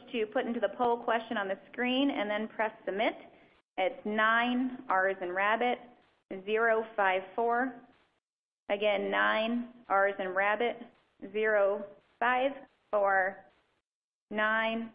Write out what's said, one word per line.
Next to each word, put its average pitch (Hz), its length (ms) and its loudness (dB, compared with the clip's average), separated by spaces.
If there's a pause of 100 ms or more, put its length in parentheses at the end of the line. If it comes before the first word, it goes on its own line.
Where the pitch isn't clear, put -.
(120)
to 220 140 -2
put 247 200 -2
into 233 140 -4
the 202 80 0 (100)
poll 240 200 2
question 233 380 -2
on 196 120 -4
the 185 100 -4 (140)
screen 254 360 0
and 208 220 -2
then 214 160 -2
press 214 240 -2 (160)
submit. 214 280 0 (640)
It's 180 280 0
nine, 233 720 2 (100)
R 190 200 2
as 196 120 -2
in 180 120 -4
rabbit, 220 480 0 (680)
zero 220 480 2
five 190 280 2 (120)
four. 240 400 0 (960)
Again, 202 400 0
nine, 214 540 0 (240)
R 196 180 4
as 202 140 2
in 190 80 -4
rabbit, 208 520 0 (520)
zero 208 520 2 (360)
five 254 320 2 (400)
four, 196 460 2 (920)
nine, 220 640 -2